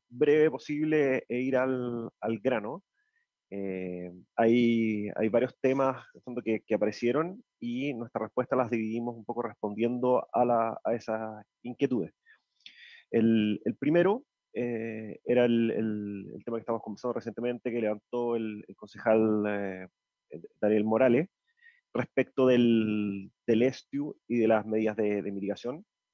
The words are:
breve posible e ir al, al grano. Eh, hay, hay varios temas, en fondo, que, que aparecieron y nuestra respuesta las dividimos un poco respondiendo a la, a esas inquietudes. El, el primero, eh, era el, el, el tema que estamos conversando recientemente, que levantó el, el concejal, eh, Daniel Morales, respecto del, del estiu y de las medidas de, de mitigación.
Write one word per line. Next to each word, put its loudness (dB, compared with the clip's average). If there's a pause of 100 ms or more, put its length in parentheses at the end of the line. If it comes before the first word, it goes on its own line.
breve 4
posible 0
e -4
ir 0
al, -2 (100)
al -2
grano. -4 (680)
Eh, -6 (240)
hay, 2
hay 0
varios 0
temas, 0 (120)
en -20
fondo, -8
que, -2
que -4
aparecieron 0 (160)
y -4
nuestra -6
respuesta -2
las 2
dividimos -2
un -16
poco -4
respondiendo 0
a 4
la, 0
a 0
esas -8 (160)
inquietudes. -2 (1000)
El, 4
el -2
primero, 2 (300)
eh, -6
era 4
el, 4
el, -4
el -14
tema -6
que -6
estamos -4
conversando -6
recientemente, -6
que -2
levantó -2
el, -6
el -20
concejal, 2
eh, -4 (760)
Daniel 4
Morales, 4 (640)
respecto 0
del, 2 (140)
del 4
estiu -4 (100)
y -2
de 2
las 2
medidas -2
de, 0
de -6
mitigación. -8 (280)